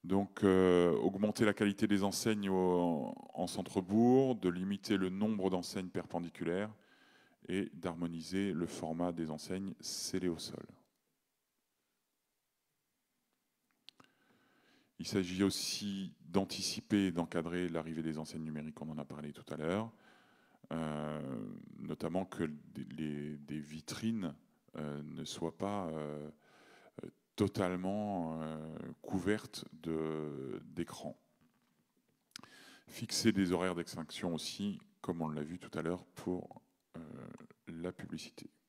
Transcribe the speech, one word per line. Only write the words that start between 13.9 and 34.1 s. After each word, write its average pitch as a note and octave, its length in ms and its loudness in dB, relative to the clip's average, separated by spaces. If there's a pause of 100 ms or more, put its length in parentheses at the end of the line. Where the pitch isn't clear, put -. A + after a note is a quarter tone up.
Il E2+ 80 -6
s'agit F#2 340 2
aussi G2 800 0
d'anticiper G2 880 2
et F2+ 40 2
d'encadrer E2+ 560 0
l'arrivée D#2+ 360 -2
des D#2 160 -2
enseignes D#2+ 240 -6
numériques, D2+ 380 -8
on D#2 80 -8
en D#2 100 -6
a C#2+ 60 -6
parlé D2 280 -10
tout - 180 -14
à D#2 60 -6
l'heure, F#2+ 340 0 (800)
euh, D2+ 480 -2 (600)
notamment E2 460 -2
que - 180 -4
des, D2 400 -8 (120)
les, D2+ 420 -4
des D2 220 -8
vitrines, D#2 760 -4 (420)
euh, D2 260 -6
ne D#2 200 -8
soient D#2+ 340 -6
pas, G2 300 -2
euh, D2+ 420 -6 (720)
euh, - 60 -12 (260)
totalement, F#2 1080 0
euh, D#2+ 360 -8 (240)
couvertes G2 720 -2
de, D2+ 920 -4
d'écrans. - 520 -8 (1700)
Fixer - 440 2
des F#2+ 200 4
horaires F2+ 240 2
d'extinction E2+ 580 -4